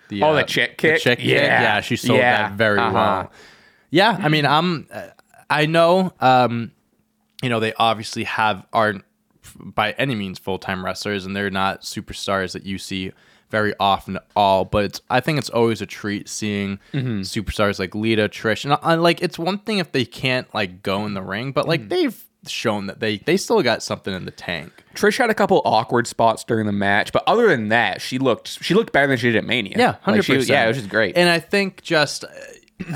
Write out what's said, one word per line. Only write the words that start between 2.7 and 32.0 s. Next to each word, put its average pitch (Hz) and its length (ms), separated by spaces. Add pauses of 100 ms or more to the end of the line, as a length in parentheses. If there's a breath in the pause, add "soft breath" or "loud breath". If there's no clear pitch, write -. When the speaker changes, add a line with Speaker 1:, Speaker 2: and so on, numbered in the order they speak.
Speaker 2:
Uh-huh. 113 120
Speaker 1:
well. 98 400 (580 soft breath)
Yeah, 196 300
I 160 80
mean, 151 160
Speaker 2:
Mm. 139 60
Speaker 1:
I'm, 160 420
uh, 104 100 (480)
I 151 160
know, 170 540
um, 120 520 (720)
you 131 60
know, 117 120
they 110 140
obviously 110 500
have, 107 480
aren't 107 320 (380)
f-, - 160
by 107 340
any 135 220
means 98 240
full-time 92 460
wrestlers, 92 400
and 95 100
they're 98 160
not 95 320
superstars 98 680
that 90 140
you 95 120
see 95 340 (380 soft breath)
very 107 300
often 95 360
at - 100 (100)
all, 95 300
but 104 180
it's, 98 240
I 127 120
think 151 180
it's - 100
always 117 320
a 98 60
treat 101 420
seeing 101 500 (140)
Speaker 2:
Mm-hmm. 127 300
Speaker 1:
superstars 101 560
like 92 160
Lita, 107 340
Trish, - 380
and, 143 160
uh, 165 180
like, 170 220
it's 175 160
one 185 220
thing 214 180
if 165 140
they - 120
can't, - 500
like, 98 280
go 101 240
in 104 80
the 95 80
ring, 104 300
but, 139 140
like, 160 160
Speaker 2:
Mm. 110 60
Speaker 1:
they've 339 360 (220)
shown 104 400
that 90 140
they, 107 180
they 160 200
still 214 240
got 117 200
something - 320
in 92 120
the 92 40
tank. - 540 (100)
Speaker 2:
Trish 208 220
had 240 140
a 214 40
couple 185 300
awkward 117 420
spots 113 380
during 110 220
the 104 60
match, 101 380
but - 160
other 220 220
than 117 200
that, 110 340
she 127 160
looked, 127 440
she - 120
looked 220 180
better 143 140
than 135 100
she 120 120
did 113 80
at 92 80
Mania. 101 340
Speaker 1:
Yeah, 240 80
Speaker 2:
Like, 117 100
she, - 80
Speaker 1:
hundred 202 220
percent. 131 220
Speaker 2:
yeah, 131 160
it 113 40
was 120 80
just 104 140
great. 110 260
Speaker 1:
And 175 140
I 170 100
think 196 420
just, 151 420